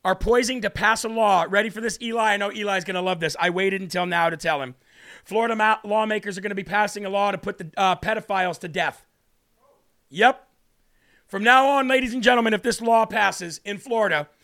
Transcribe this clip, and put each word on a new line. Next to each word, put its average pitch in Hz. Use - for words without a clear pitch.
are 190
poising 240
to 202
pass 220
a 226
law. 208
Ready 202
for 220
this, 226
Eli? 226
I 202
know 202
Eli's 202
gonna 185
love 185
this. 160
I 175
waited 190
until 180
now 170
to 165
tell 151
him. 127
Florida 226
ma-, 214
lawmakers 208
are 190
gonna 208
be 196
passing 202
a 196
law 202
to 190
put 202
the, 165
uh, 185
pedophiles 190
to 180
death. 160
Yep. 214
From 196
now 262
on, 277
ladies 262
and 254
gentlemen, 233
if 208
this 233
law 226
passes 185
in 202
Florida 202